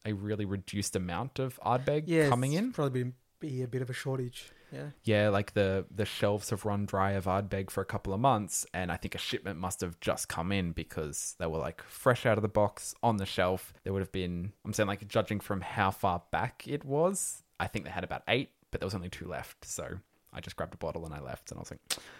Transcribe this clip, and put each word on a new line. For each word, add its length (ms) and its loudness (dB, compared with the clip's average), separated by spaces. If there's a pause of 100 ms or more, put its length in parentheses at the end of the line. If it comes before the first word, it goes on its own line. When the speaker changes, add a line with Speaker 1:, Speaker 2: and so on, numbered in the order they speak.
Speaker 1:
a 80 0
really 320 -2
reduced 500 -2
amount 420 -2
of 280 -2
Ardbeg 420 2
Speaker 2:
Yeah, 220 6
Speaker 1:
coming 240 4
Speaker 2:
it's 60 2
Speaker 1:
in. 120 0
Speaker 2:
probably 320 0
been, 100 -4 (280)
be 200 -4
a 60 -4
bit 140 -4
of 80 -4
a 40 -6
shortage. 560 -4 (220)
Yeah. 140 -10 (180)
Speaker 1:
Yeah, 260 6
like, 240 2
the, 400 4
the 120 0
shelves 440 2
have 160 -2
run 200 2
dry 260 2
of 140 0
Ardbeg 440 0
for 120 0
a 40 -4
couple 280 -4
of 80 0
months, 520 2
and 180 -2
I 40 0
think 200 -6
a 40 -6
shipment 400 -4
must 220 -4
have 180 -4
just 300 -2
come 240 -2
in 180 2
because 680 -6
they 80 -2
were, 140 0
like, 240 -6
fresh 420 2
out 120 6
of 40 2
the 60 4
box 560 2
on 140 6
the 100 0
shelf. 460 0 (100)
There 100 -2
would 80 2
have 120 -4
been, 400 -2 (120)
I'm 80 -2
saying, 140 4
like, 200 -4
judging 340 2
from 200 -2
how 300 2
far 400 0
back 360 -2
it 180 -4
was, 580 0 (160)
I 80 0
think 180 -4
they 60 -8
had 140 -4
about 240 -6
eight, 200 2 (220)
but 80 -2
there 80 -2
was 80 -2
only 140 -6
two 180 -8
left. 380 -10
So 340 -8 (320)
I 80 -12
just 160 -10
grabbed 180 -6
a 40 -14
bottle 280 -4
and 80 -8
I 60 -10
left, 320 -12
and 80 -8
I 20 -8
was 80 -14
like, 120 -14 (380)